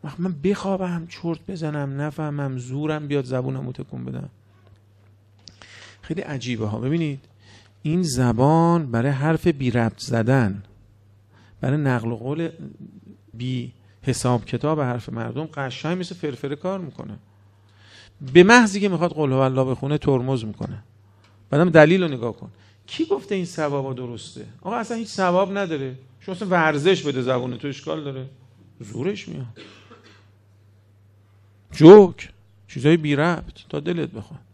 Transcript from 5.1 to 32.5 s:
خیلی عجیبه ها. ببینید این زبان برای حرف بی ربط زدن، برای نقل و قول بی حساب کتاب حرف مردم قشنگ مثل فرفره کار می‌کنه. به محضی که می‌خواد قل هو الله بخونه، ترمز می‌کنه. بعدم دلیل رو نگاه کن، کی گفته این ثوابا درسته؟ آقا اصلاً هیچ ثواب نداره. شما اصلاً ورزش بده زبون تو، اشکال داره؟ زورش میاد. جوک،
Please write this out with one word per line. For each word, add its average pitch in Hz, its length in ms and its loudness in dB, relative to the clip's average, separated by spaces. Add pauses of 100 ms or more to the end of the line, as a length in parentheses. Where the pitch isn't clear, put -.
خیلی 165 180 -8
عجیبه 120 460 -6
ها. 107 120 -6
ببینید 143 460 -4 (580)
این 165 200 -2
زبان 143 880 2
برای 117 200 0
حرف 151 360 -2
بی 139 240 0
ربط 113 280 0
زدن، 113 640 0 (1000)
برای 135 160 0
نقل 123 360 -2
و 117 40 -6
قول 151 340 -6 (840)
بی 123 380 -6 (300)
حساب 123 420 0
کتاب 151 360 -4
حرف 123 280 -4
مردم 117 360 -8
قشنگ 151 540 -6
مثل 175 160 -10
فرفره 143 420 -8
کار 185 220 -8
می‌کنه. 143 400 -14 (1120)
به 175 100 10
محضی 208 380 6
که 202 80 0
می‌خواد 170 220 0
قل 147 220 -2
هو 131 60 2
الله 131 260 2
بخونه، 135 340 -2
ترمز 131 460 0
می‌کنه. - 380 -10 (680)
بعدم 170 200 2
دلیل 160 320 8
رو 170 60 -2
نگاه 117 280 -6
کن، - 140 -18 (360)
کی - 180 -6
گفته - 300 -4
این 185 100 -4
ثوابا 143 480 -4
درسته؟ 123 540 -12 (140)
آقا 226 160 -8
اصلاً 226 200 -6
هیچ 226 120 -8
ثواب 190 500 0
نداره. 139 400 -6 (220)
شما 190 140 -10
اصلاً 190 140 -8
ورزش 165 540 2
بده 131 200 -2
زبون 123 340 -2
تو، 143 120 -10
اشکال 156 360 -8
داره؟ 131 220 -10 (540)
زورش 113 480 -8
میاد. 131 180 -12 (2250)
جوک، 180 600 12 (360)